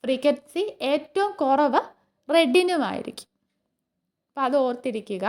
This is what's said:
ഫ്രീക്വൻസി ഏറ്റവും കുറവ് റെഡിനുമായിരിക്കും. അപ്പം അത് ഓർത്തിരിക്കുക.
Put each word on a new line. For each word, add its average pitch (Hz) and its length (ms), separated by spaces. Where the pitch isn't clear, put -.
ഫ്രീക്വൻസി 285 600
ഏറ്റവും 392 380
കുറവ് 269 400
റെഡിനുമായിരിക്കും. 330 920
അപ്പം 277 180
അത് 269 180
ഓർത്തിരിക്കുക. 214 640